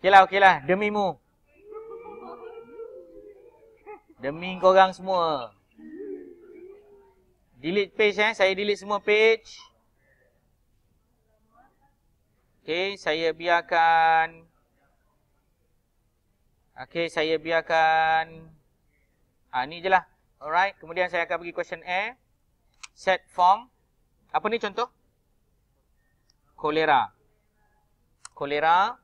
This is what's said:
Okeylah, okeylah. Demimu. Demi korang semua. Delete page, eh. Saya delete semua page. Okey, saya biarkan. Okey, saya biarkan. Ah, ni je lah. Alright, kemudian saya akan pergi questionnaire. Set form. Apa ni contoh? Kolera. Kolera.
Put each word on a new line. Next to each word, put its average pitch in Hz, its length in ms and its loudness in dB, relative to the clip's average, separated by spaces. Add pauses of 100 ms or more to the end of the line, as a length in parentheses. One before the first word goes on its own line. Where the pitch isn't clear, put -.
Okeylah, 190 240 8
okeylah. 190 280 6 (120)
Demimu. 202 480 0 (3000)
Demi 170 400 -10
korang 190 320 6
semua. 170 640 -4 (2000)
Delete 190 320 -4
page, 208 240 0
eh. 214 160 0
Saya 190 240 2
delete 202 240 -4
semua 202 160 -4
page. 220 560 0 (3000)
Okey, 190 320 -6
saya 160 320 -2
biarkan. 165 1120 0 (2500)
Okey, 170 160 -4
saya 160 320 -2
biarkan. 160 1120 0 (1040)
Ah, 127 80 -2
ni 156 160 -10
je 170 80 -8
lah. 185 160 4 (400)
Alright, 175 400 0
kemudian 170 240 -4
saya 170 160 -2
akan 170 240 -6
pergi 175 80 -12
questionnaire. 180 640 -6 (800)
Set 185 320 -2
form. 196 400 2 (640)
Apa 156 160 -2
ni 233 80 -4
contoh? 226 320 -6 (1700)
Kolera. 151 640 0 (1200)
Kolera. 160 640 0